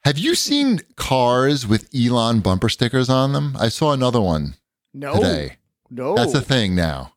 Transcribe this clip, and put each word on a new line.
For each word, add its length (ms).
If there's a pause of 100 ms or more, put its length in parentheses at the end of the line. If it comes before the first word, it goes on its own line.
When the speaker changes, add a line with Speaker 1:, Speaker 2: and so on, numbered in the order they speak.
Speaker 1:
Have 120
you 160
seen 480 (140)
cars 720
with 280
Elon 440
bumper 280
stickers 420
on 240
them? 260
I 100
saw 240
another 260
one 360 (400)
Speaker 2:
No. 180
Speaker 1:
today. 440 (340)
Speaker 2:
No. 240
Speaker 1:
That's 180
a 80
thing 320
now. 440